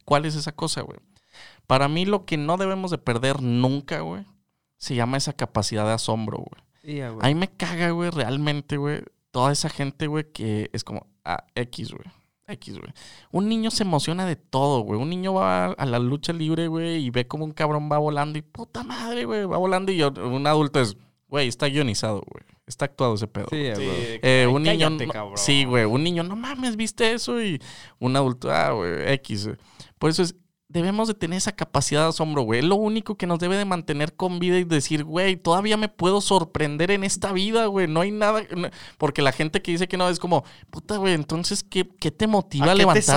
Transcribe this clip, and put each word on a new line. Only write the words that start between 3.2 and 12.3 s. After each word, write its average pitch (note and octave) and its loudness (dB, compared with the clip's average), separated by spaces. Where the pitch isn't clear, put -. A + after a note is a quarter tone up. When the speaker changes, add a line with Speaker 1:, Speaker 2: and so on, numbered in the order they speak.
Speaker 1:
nunca, C3 0
güey, F3+ -10
se - -6
llama A#2+ 0
esa C#3+ -4
capacidad G#2+ -2
de A2 2
asombro, A2 -4
güey. - -14
Speaker 2:
Ya, C3 -8
güey. A2+ -2
Speaker 1:
A - 4
mí D3+ 4
me F#3 0
caga, E3+ -2
güey, F3 -2
realmente, D3 -2
güey, D3 -4
toda C3 4
esa D3 0
gente, C#3 -4
güey, D3+ -4
que G#2+ -4
es A2+ -6
como, - -12
ah, - -6
X, A#2+ -8
güey. - -16